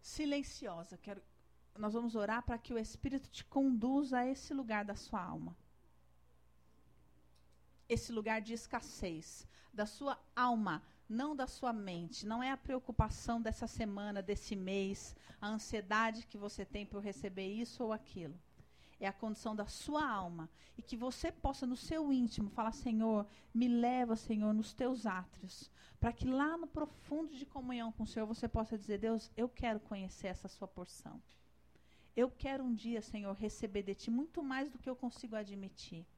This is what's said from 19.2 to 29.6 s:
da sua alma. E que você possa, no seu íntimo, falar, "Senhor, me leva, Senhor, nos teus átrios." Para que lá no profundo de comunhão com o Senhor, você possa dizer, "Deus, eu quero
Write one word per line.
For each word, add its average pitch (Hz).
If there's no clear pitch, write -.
da 208
sua 294
alma. 175
E -
que -
você 254
possa, -
no 247
seu 320
íntimo, 226
falar, 226
"Senhor, 220
me 240
leva, 240
Senhor, 214
nos 214
teus 247
átrios." 185
Para 233
que -
lá 285
no 320
profundo 302
de 269
comunhão 247
com 220
o 214
Senhor, 220
você 226
possa 220
dizer, 202
"Deus, 220
eu 233
quero 233